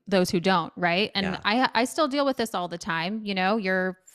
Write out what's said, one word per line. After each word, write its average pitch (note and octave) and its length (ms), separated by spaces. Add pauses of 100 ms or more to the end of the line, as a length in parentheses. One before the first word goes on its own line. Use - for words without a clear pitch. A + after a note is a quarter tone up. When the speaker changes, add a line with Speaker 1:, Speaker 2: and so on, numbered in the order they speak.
Speaker 1:
those F#3 240
who F#3 80
don't, F3 380
right? F3+ 400
And F#3+ 100
Speaker 2:
Yeah. - 180
Speaker 1:
I, A3+ 300
I A#3 100
still D4+ 220
deal C#4 180
with C4+ 120
this A3+ 180
all F3+ 140
the E3+ 100
time. F3+ 460
You G3+ 100
know, F#3+ 220
you're, F#3 420 (160)